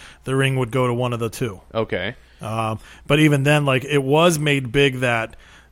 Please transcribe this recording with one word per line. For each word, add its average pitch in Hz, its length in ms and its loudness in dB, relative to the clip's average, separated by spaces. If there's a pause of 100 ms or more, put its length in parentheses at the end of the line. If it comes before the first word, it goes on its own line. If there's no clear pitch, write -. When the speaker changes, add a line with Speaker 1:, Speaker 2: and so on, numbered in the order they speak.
(260)
Speaker 1:
the 131 100 -4
ring 135 220 0
would 123 140 -2
go 127 160 0
to 123 60 0
one 120 200 -2
of 113 60 -4
the 113 100 -4
two. 104 320 -8 (120)
Speaker 2:
Okay. 107 420 -4 (260)
Speaker 1:
Um, 110 380 -4 (280)
but 147 120 2
even 147 240 4
then, 147 220 2
like, 131 200 0
it 143 180 0
was 156 340 4
made 143 340 -2
big 139 280 2
that 117 360 -2 (360)